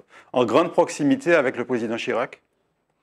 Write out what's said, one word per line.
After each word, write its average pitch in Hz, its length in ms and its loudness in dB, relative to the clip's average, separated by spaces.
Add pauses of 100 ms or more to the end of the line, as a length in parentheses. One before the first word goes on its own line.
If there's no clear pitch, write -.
(340)
en 123 120 2
grande 156 280 2
proximité 156 640 2
avec 127 220 0
le 120 80 -4
président 117 300 -4
Chirac. 120 460 -6 (600)